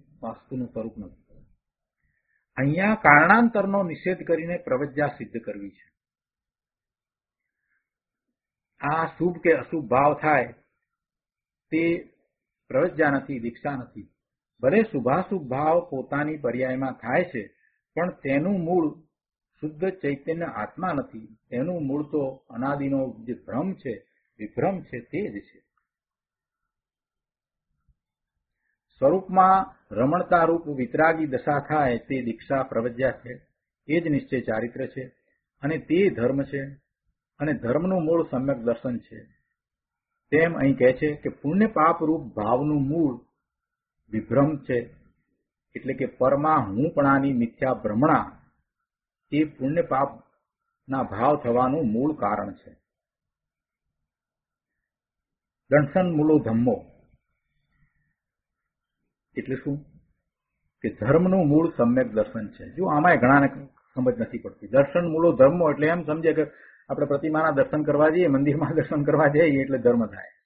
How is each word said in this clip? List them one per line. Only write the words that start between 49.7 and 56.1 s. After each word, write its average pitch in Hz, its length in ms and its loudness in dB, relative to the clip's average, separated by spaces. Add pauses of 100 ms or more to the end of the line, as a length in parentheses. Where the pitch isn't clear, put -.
પાપના - 1200 -6
ભાવ 117 320 0
થવાનું 127 560 0
મૂળ 131 240 0
કારણ 101 380 -4
છે. - 180 -20 (3000)
દંશન 151 420 2